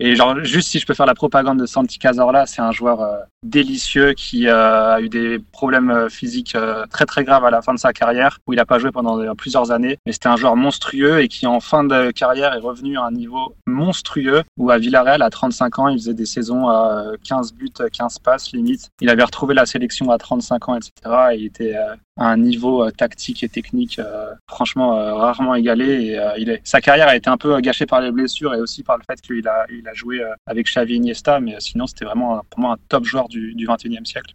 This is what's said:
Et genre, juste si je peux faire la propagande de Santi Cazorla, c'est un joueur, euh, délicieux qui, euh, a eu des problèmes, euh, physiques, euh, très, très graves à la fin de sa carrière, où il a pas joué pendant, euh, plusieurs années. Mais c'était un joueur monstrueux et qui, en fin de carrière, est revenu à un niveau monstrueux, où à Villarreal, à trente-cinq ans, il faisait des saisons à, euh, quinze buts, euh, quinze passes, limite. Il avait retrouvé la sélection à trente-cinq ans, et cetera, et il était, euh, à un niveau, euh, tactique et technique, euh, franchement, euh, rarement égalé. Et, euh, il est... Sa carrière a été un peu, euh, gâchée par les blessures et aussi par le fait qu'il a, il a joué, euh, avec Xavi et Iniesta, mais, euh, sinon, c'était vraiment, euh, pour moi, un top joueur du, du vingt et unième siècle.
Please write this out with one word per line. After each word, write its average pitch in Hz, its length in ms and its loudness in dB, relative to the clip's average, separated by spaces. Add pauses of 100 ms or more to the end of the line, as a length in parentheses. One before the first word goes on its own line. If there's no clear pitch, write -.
Et 123 160 2
genre, 131 260 2
juste 151 260 0
si - 120 -2
je - 60 -6
peux 143 80 0
faire 139 120 2
la 127 80 6
propagande 135 460 0
de 123 60 0
Santi 127 340 -2
Cazorla, 127 460 4
c'est - 160 -6
un 113 100 0
joueur, 117 300 0
euh, 104 160 -2 (260)
délicieux 139 680 2
qui, 120 340 -2
euh, 110 460 6
a 113 60 2
eu 113 100 -4
des 117 280 -2 (140)
problèmes, 131 380 2
euh, 117 180 2
physiques, 123 480 -8
euh, 110 340 -4
très, - 140 -2
très 165 180 0
graves 135 220 4
à 120 60 4
la 117 120 2
fin 131 120 -2
de 120 40 -4
sa 123 140 0
carrière, 123 540 0
où 127 80 -2
il 120 60 4
a 117 40 2
pas 123 140 2
joué 131 120 0
pendant, 117 300 -2
euh, 110 140 -6
plusieurs 123 360 -2
années. 123 360 0
Mais 113 60 -4
c'était - 160 -2
un 120 80 4
joueur 117 200 2
monstrueux 139 640 2
et 127 80 2
qui, - 180 -6
en 120 140 2
fin 147 240 2
de 131 260 2
carrière, 131 440 0
est 120 40 -6
revenu 123 380 -6
à 127 60 -4
un 117 100 -4
niveau 123 420 -8 (120)
monstrueux, 143 760 0 (140)
où 123 140 2
à 120 80 6
Villarreal, 127 420 4
à 120 80 4
trente-cinq 123 500 -4
ans, 135 100 2
il 135 100 0
faisait 113 160 -6
des 113 100 -6
saisons 120 460 -2
à, 110 420 2
euh, - 100 -8
quinze 135 300 -4
buts, 247 160 -12 (120)
euh, 233 120 -2
quinze 240 260 -8
passes, - 340 -2
limite. - 360 -4 (140)
Il 120 80 4
avait 120 120 4
retrouvé 135 300 0
la 131 140 4
sélection 123 440 -4
à 117 80 4
trente-cinq 123 520 -4
ans, 123 60 -2
et 117 60 -6
cetera, 120 520 2
et 110 60 -4
il 107 60 -6
était, 107 300 -6
euh, 107 180 -4 (240)
à 117 100 0
un 113 80 2
niveau, 120 480 2
euh, 107 80 0
tactique - 500 -6
et 120 60 -4
technique, 120 500 -6
euh, 107 300 -10 (200)
franchement, - 480 -2
euh, 214 180 -2
rarement 123 420 0
égalé. 117 280 2 (220)
Et, 110 120 -4
euh, 104 200 -2
il 113 100 -4
est... 113 160 -4
Sa - 160 2
carrière 147 280 6
a 131 80 6
été 120 120 -2
un 127 80 4
peu, 147 200 0
euh, 131 40 0
gâchée 147 260 0
par 127 140 2
les 123 120 -2
blessures 131 420 -4
et 113 60 -2
aussi 117 240 -8
par 123 120 0
le 117 140 -10
fait 120 100 -12
qu'il 113 280 -8
a, 110 200 -2
il 117 200 -16
a 110 40 -14
joué, 120 300 -8
euh, 113 60 -8 (180)
avec 113 200 -4
Xavi 120 280 -2
et - 20 0
Iniesta, 120 440 0
mais, 110 160 -6
euh, - 40 -16
sinon, 123 260 -6
c'était - 180 -14
vraiment, 117 320 -4
euh, 107 40 -8 (100)
pour - 100 -6
moi, 120 120 0
un 110 40 -4 (120)
top 127 160 0
joueur 127 240 -4
du, 113 260 -10
du 113 120 -6
vingt 117 180 0
et 123 40 -10
unième 117 180 -10
siècle. - 280 -12